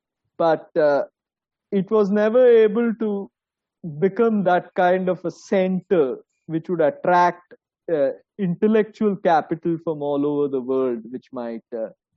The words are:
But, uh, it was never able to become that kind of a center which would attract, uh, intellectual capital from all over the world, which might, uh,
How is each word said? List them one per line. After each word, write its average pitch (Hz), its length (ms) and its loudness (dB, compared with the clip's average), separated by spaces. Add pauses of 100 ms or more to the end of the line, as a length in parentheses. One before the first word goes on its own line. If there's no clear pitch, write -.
(380)
But, 160 380 -2
uh, 147 300 2 (680)
it 190 200 -2
was 214 180 2
never 220 380 2
able 226 480 4
to 208 340 -6 (720)
become 202 440 0
that 180 320 0
kind 185 340 2
of 180 160 -4
a 160 60 -4
center 185 840 0 (280)
which 160 240 -6
would 170 100 -2
attract, 175 760 0 (380)
uh, 139 200 0 (260)
intellectual 208 760 0
capital 165 680 -2
from 151 180 -6
all 143 240 -2
over 147 220 0
the 135 140 -4
world, 127 380 -2 (120)
which 123 220 -14
might, 117 300 -10 (120)
uh, 110 140 -8 (280)